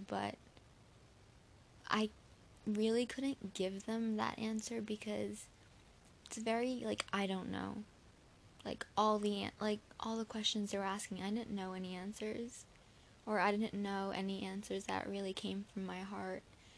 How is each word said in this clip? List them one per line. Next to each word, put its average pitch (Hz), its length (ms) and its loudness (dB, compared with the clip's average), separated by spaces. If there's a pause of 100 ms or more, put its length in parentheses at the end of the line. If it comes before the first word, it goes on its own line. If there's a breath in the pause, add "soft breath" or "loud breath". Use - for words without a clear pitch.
but - 260 0 (1500)
I 214 240 4 (560)
really 220 400 6
couldn't 262 480 -2
give 196 320 -2
them 226 300 2
that 220 240 0
answer 220 420 -2
because 208 640 -4 (800)
it's - 120 -8
very, 233 460 2
like, 214 300 0
I 196 140 4
don't 185 240 0
know. 196 320 -2 (840)
Like, - 220 -4 (100)
all 214 220 8
the 208 240 2
an-, - 160 0
like, 214 220 2 (180)
all 226 180 -2
the 226 80 -2
questions 214 460 0
they 202 80 2
were 196 60 0
asking, 196 360 -2
I 196 80 0
didn't 220 240 -2
know 185 200 -2
any 185 200 -4
answers, 214 720 -4 (600 loud breath)
or 214 120 4
I 196 120 6
didn't 214 240 2
know 196 400 0
any 196 280 0
answers 196 420 -4
that 190 240 -2
really 196 240 -2
came 196 380 -4
from 190 140 -4
my 185 140 -4
heart, 196 420 -4 (360 loud breath)